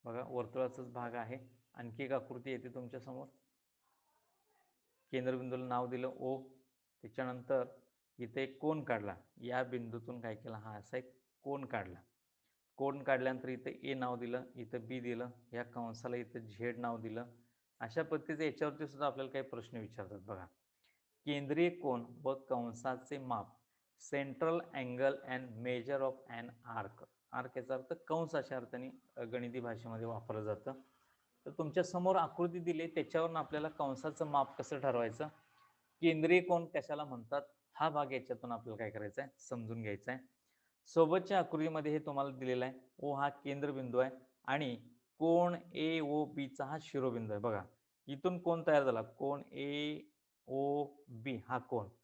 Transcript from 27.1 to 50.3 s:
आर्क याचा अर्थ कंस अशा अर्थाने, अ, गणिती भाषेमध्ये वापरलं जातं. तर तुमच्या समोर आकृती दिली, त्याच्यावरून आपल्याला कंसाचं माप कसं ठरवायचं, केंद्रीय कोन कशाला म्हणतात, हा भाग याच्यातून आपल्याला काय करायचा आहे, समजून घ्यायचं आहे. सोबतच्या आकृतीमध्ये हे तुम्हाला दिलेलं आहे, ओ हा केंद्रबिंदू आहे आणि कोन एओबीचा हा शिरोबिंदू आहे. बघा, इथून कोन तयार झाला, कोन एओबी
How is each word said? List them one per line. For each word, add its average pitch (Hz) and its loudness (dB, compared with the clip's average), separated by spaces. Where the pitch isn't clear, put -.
आर्क 127 -4
याचा 131 -2
अर्थ 131 -4
कंस 160 2
अशा 135 0
अर्थाने, 127 -6
अ, 120 -4
गणिती 120 -2
भाषेमध्ये 113 -4
वापरलं 110 -4
जातं. 107 -2
तर - -6
तुमच्या 160 2
समोर 180 4
आकृती 170 2
दिली, 165 0
त्याच्यावरून 160 2
आपल्याला 156 -2
कंसाचं 151 -2
माप 143 2
कसं 143 -4
ठरवायचं, 120 2
केंद्रीय 165 8
कोन 175 4
कशाला 151 -2
म्हणतात, 135 -2
हा 156 4
भाग 147 2
याच्यातून 123 -2
आपल्याला 113 -4
काय 110 -2
करायचा 104 -4
आहे, 139 -8
समजून 113 -6
घ्यायचं 104 -4
आहे. 131 -6
सोबतच्या 180 8
आकृतीमध्ये 156 2
हे 156 4
तुम्हाला 139 0
दिलेलं 127 2
आहे, 131 -2
ओ 143 -2
हा 139 2
केंद्रबिंदू 139 0
आहे 131 6
आणि 131 2
कोन 170 6
एओबीचा 147 0
हा 151 -4
शिरोबिंदू 117 0
आहे. 104 0
बघा, 104 2
इथून 175 0
कोन 165 2
तयार 147 8
झाला, 113 4
कोन 139 -2
एओबी 143 -4